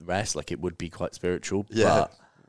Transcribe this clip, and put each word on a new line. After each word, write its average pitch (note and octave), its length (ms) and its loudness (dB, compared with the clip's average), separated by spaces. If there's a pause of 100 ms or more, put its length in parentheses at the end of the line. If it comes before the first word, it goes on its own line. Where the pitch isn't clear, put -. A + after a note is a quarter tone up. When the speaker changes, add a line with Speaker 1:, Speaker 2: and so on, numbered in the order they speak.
Speaker 1:
rest, F2+ 360 -2
like, D2 140 -8
it C#2+ 100 -6
would F2 180 -6
be E2+ 120 -8
quite - 240 -8
spiritual. F#2+ 560 -4
Speaker 2:
Yeah. A2 160 4 (220)
Speaker 1:
But - 100 -20 (300)